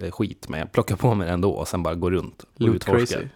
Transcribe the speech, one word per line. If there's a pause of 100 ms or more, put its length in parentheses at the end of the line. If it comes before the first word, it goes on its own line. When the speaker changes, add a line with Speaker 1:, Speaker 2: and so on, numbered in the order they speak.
Speaker 1:
eh,
skit,
men
jag
plockar
på
mig
det
ändå
och
sen
bara
går
runt
och
Speaker 2:
Loot
Speaker 1:
utforskar.
Speaker 2:
crazy.